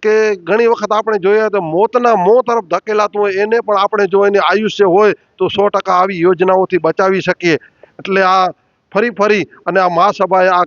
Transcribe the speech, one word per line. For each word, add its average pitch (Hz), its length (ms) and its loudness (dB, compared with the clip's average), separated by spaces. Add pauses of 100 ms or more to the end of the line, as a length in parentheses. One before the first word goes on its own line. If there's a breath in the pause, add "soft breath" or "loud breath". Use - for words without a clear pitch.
કે 214 100 2 (240)
ઘણી 196 300 0
વખત 220 240 -2
આપણે 220 280 -2
જોઈએ 214 300 0
તો 202 120 -2
મોતના 220 540 0
મોં 208 280 2
તરફ 233 240 -4
ધકેલાતું 208 540 -4
હોય, 202 180 -2
એને 214 220 0
પણ 208 160 -2
આપણે 202 300 0
જો 196 180 2
એની 202 140 2
આયુષ્ય 196 480 0
હોય 196 260 4 (200)
તો 185 160 -4
સો 202 200 0
ટકા 190 280 -2
આવી 185 240 -2
યોજનાઓથી 185 580 0
બચાવી 185 420 0
શકીએ. 175 360 -2 (360 soft breath)
એટલે 190 300 -4
આ 185 240 2 (440)
ફરી 226 200 -2
ફરી 202 320 0 (180 loud breath)
અને 175 180 -2
આ 180 100 2
મહાસભાએ 185 600 0
આ 180 180 2